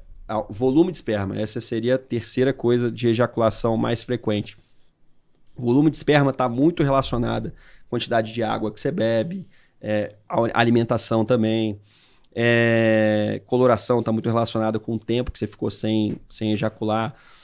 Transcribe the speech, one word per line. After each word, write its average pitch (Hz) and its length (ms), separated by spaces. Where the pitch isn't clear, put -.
a, 110 120
o - 120
volume 131 400
de 147 60
esperma, 104 420
essa 110 220
seria 117 340
a 131 40
terceira 127 540
coisa 120 380
de 113 160
ejaculação 117 680
mais 117 260
frequente. 107 540
O - 60
volume 135 300
de 143 60
esperma 143 360
tá 127 160
muito 143 320
relacionada 117 720
à - 40
quantidade 113 440
de 117 80
água 110 300
que - 80
você 139 120
bebe, 113 540
é, 107 360
a 117 320
alimentação 117 680
também, 110 540
é, 110 1080
coloração 123 560
tá 120 100
muito 113 180
relacionada 113 500
com 117 140
o 110 60
tempo 120 300
que - 80
você - 80
ficou - 240
sem, 110 480
sem 110 240
ejacular. 107 600